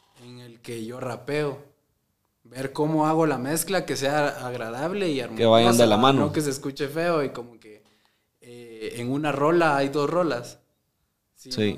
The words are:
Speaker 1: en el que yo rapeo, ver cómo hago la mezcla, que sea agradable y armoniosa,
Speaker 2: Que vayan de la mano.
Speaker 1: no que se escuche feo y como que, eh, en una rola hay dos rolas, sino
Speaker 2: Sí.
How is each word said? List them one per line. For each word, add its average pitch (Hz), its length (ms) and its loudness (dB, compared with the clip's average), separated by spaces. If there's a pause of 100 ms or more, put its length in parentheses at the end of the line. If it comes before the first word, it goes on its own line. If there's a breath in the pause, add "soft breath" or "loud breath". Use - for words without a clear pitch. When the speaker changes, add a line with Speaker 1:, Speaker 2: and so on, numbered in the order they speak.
(240)
Speaker 1:
en 123 160 -20
el 120 200 -20
que 117 260 -8
yo 120 140 -10
rapeo, 131 580 -4 (840)
ver 131 280 -10
cómo 151 340 0
hago 160 200 2
la 143 120 0
mezcla, 165 460 -2
que 139 120 -4
sea 143 320 0 (180)
agradable 131 640 -4
y 135 100 -2
armoniosa, 113 220 -8
Speaker 2:
Que 117 40 6
vayan 117 300 8
de 120 100 8
la 107 120 6
mano. 131 280 6
Speaker 1:
no - 60 -4
que 160 80 -2
se 147 100 -2
escuche 139 380 -6
feo 160 340 -2
y 135 80 -2
como 120 300 -16
que, 104 220 -20 (580)
eh, 117 560 -14
en 120 160 -6
una 147 200 -2
rola 151 440 2
hay 139 140 0
dos 143 180 0
rolas, 151 500 -4 (760)
sino - 220 -14
Speaker 2:
Sí. 208 220 0